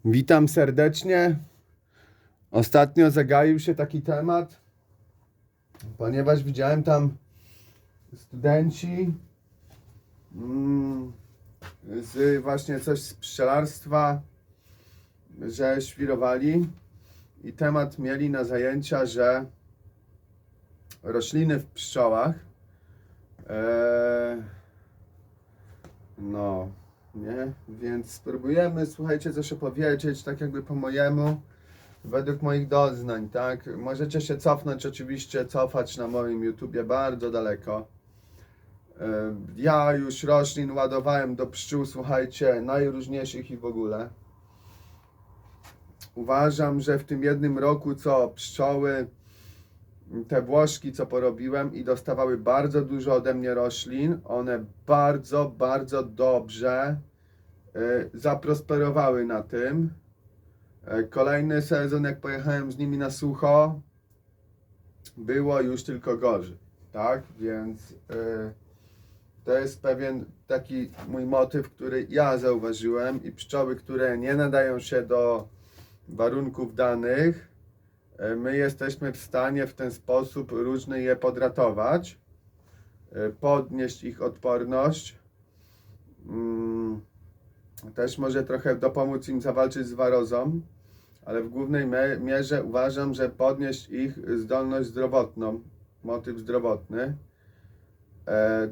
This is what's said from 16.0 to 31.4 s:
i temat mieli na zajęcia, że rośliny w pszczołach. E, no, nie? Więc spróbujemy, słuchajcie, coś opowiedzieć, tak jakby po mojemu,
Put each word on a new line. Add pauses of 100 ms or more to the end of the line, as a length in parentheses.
i
temat
mieli
na
zajęcia,
że (1600)
rośliny
w
pszczołach. (1120)
E, (1800)
no, (460)
nie? (160)
Więc
spróbujemy,
słuchajcie,
coś
opowiedzieć,
tak
jakby
po
mojemu, (640)